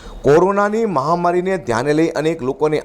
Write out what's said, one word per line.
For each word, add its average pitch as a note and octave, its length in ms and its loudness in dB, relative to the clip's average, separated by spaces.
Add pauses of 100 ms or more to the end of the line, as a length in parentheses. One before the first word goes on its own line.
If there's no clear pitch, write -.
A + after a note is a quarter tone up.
(220)
કોરોનાની G3+ 640 2
મહામારીને F3 680 0
ધ્યાને A#2+ 360 -2
લઈ D#3+ 160 2
અનેક D#3 340 -2
લોકોને C3+ 420 -2